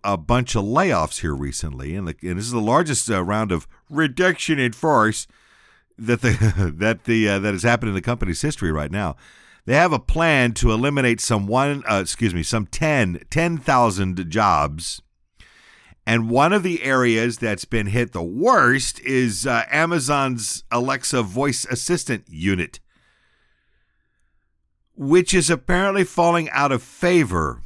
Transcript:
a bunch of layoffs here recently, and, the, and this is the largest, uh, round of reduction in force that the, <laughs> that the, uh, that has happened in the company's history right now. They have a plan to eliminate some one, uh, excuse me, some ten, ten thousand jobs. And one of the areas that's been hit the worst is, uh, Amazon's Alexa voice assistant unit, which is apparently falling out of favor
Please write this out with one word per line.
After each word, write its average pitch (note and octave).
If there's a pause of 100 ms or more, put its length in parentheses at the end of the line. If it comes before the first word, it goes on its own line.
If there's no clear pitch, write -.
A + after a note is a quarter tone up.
a G2+
bunch A#2+
of G2+
layoffs A#2
here D2+
recently, C#2
and, F#2+
the, D#2
and F2+
this A2
is A#2+
the A#2+
largest, C3
uh, F#2+
round G#2
of E2 (220)
reduction D#3
in B2
force A#2 (720)
that A2+
the, G2+
<laughs> D2+
that G#2+
the, A2+
uh, G2
that G#2
has F2+
happened A#2
in G2
the F#2
company's A2+
history G#2
right D2+
now. F#2+ (500)
They C3
have E3
a B2
plan C#3+
to A#2+
eliminate B2
some G#2
one, C3+
uh, G2+
excuse F#2
me, E2
some G#2+
ten, C3
ten E3
thousand G2
jobs. D#2 (1080)
And A2+
one C#3+
of G3
the F3
areas A#2+
that's G#2+
been G#2+
hit A#2+
the E2+
worst C3+
is, B2+
uh, A#2
Amazon's C#3
Alexa B2+
voice A#2+
assistant B2+
unit, F2 (2250)
which E3+
is D#3+
apparently F#3+
falling E3+
out C#3+
of B2
favor F#2